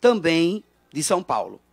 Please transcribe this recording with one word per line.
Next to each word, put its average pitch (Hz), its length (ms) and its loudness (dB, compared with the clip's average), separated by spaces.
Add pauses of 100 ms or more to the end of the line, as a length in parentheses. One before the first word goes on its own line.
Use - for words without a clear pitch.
também 175 600 2 (280)
de - 120 -8
São 185 200 0
Paulo. 98 380 -6 (120)